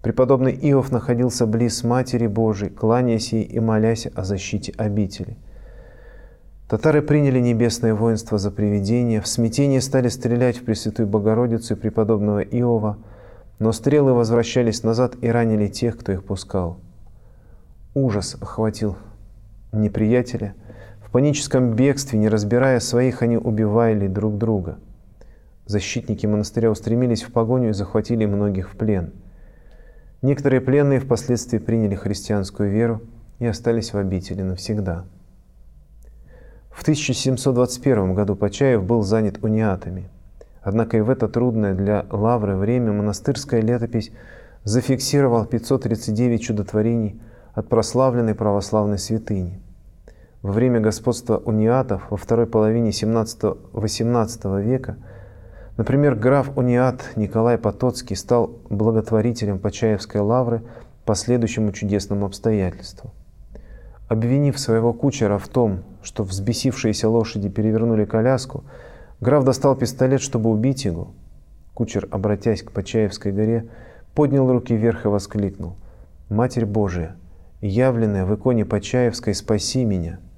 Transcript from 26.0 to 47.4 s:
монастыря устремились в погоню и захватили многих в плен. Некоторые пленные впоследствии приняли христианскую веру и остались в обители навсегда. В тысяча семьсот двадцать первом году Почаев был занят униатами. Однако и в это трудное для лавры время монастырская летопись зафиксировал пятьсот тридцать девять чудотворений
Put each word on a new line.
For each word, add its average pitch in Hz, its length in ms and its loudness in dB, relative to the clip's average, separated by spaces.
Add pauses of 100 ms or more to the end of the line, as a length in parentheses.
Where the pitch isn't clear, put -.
монастыря 107 440 0
устремились 117 540 0
в - 80 -16
погоню 117 380 0
и - 20 0
захватили 107 540 -2
многих 101 460 -2
в - 40 -20
плен. 101 360 -2 (1120)
Некоторые 139 380 2
пленные 139 400 4
впоследствии 123 580 -2
приняли 107 380 0
христианскую 101 720 -4
веру 113 320 0 (380)
и 120 60 -2
остались 113 460 -2
в 104 40 -4
обители 95 460 -4
навсегда. 92 640 -4 (1700)
В - 140 -16
тысяча 143 280 0
семьсот 127 440 0
двадцать 123 260 0
первом 101 320 2
году 101 220 0
Почаев 107 480 2
был 113 180 2
занят 104 400 0
униатами. 98 680 -2 (540)
Однако 110 340 0
и 110 40 4
в 107 100 2
это 123 180 0
трудное 110 460 0
для 98 360 0
лавры 104 440 0
время 110 380 0
монастырская 104 680 -2
летопись 113 520 -2 (500)
зафиксировал 127 840 2
пятьсот 123 360 0
тридцать 110 320 -2
девять 117 280 2
чудотворений 107 800 -2 (340)